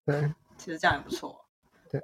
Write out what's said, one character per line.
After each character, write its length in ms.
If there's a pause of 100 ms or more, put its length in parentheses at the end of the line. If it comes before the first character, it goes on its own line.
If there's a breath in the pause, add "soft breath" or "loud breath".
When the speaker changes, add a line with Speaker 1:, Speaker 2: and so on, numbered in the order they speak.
Speaker 1:
对。 260 (240)
Speaker 2:
其 160
实 60
这 100
样 80
也 60
不 80
错。 340 (460)
Speaker 1:
对。 140